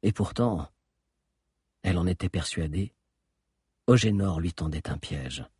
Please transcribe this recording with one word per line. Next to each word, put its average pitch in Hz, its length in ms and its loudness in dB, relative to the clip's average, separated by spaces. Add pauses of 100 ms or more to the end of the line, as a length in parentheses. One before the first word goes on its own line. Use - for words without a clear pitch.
Et 104 80 4
pourtant, 101 560 0 (1160)
elle 90 140 2
en 87 100 0
était 90 200 -2
persuadée, 87 680 -4 (920)
Ogénor 101 540 4
lui 85 100 0
tendait 78 380 -4
un 71 80 -4
piège. - 480 -8 (140)